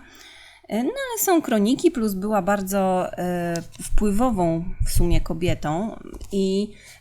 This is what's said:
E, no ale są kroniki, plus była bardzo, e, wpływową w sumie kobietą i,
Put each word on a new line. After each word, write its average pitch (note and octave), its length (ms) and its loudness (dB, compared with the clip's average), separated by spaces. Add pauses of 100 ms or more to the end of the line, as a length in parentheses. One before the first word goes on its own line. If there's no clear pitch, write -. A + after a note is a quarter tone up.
(680)
E, A3 160 -4
no C#4 60 -2
ale B4 300 -6
są F4 220 2
kroniki, A#3+ 500 2
plus A3 220 -2
była G3+ 280 0
bardzo, F#3+ 760 0
e, F3 440 -2 (200)
wpływową G3 840 2 (200)
w - 40 0
sumie E3+ 320 4
kobietą F3 760 -2 (320)
i, G3 420 0 (280)